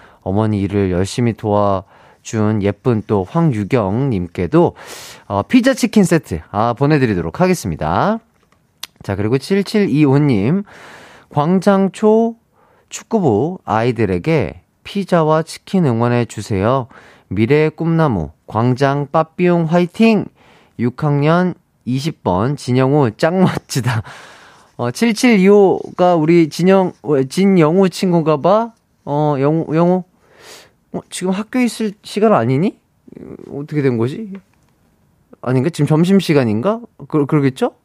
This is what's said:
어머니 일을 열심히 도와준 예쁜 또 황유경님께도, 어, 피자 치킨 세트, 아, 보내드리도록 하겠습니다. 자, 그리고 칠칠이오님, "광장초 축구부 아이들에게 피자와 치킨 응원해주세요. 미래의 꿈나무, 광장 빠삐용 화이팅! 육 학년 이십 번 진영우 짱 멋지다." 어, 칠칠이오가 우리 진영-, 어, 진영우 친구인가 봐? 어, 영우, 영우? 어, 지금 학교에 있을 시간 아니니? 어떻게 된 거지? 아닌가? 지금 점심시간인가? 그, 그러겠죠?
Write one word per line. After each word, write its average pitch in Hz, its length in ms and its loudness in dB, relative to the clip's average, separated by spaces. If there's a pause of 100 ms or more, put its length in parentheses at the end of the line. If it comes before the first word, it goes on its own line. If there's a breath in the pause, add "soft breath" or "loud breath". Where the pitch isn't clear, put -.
(220 soft breath)
어머니 104 380 0
일을 98 300 -2
열심히 98 420 -2
도와준 104 1300 -4
예쁜 104 440 -2
또 101 180 0
황유경님께도, 113 1500 -2 (540 loud breath)
어, 101 160 -2
피자 262 280 2
치킨 214 320 2
세트, 156 360 -2 (100)
아, 113 240 -2
보내드리도록 120 680 0
하겠습니다. 135 800 -2 (840)
자, 98 140 -6
그리고 110 220 -2
칠칠이오님, 151 1300 0 (680 loud breath)
"광장초 196 1080 2 (540 soft breath)
축구부 165 720 -2
아이들에게 107 960 -2 (240)
피자와 165 600 0
치킨 - 420 -2
응원해주세요. 117 1040 -2 (400 loud breath)
미래의 139 420 2
꿈나무, 151 600 0 (160)
광장 135 640 0
빠삐용 170 540 0
화이팅! 180 640 2 (520 soft breath)
육 123 260 -4
학년 156 500 2 (300)
이십 135 400 -6
번 110 320 0
진영우 131 560 0
짱 170 300 0
멋지다." 123 600 -2 (760 loud breath)
어, 120 140 -4
칠칠이오가 196 1300 2
우리 165 320 4
진영-, 185 440 2 (100)
어, 143 200 0
진영우 185 680 2
친구인가 165 480 0
봐? 214 340 0 (320)
어, 147 340 -2
영우, 151 360 0
영우? 175 280 2 (880 loud breath)
어, 185 80 -8 (100)
지금 185 220 -6
학교에 220 320 -4
있을 220 280 -4 (100)
시간 214 300 0
아니니? 135 460 0 (760)
어떻게 147 280 -6
된 127 160 0
거지? 170 340 -6 (1120)
아닌가? 127 280 0
지금 147 160 -2
점심시간인가? 160 960 2 (280)
그, 143 180 0
그러겠죠? 143 460 0 (120)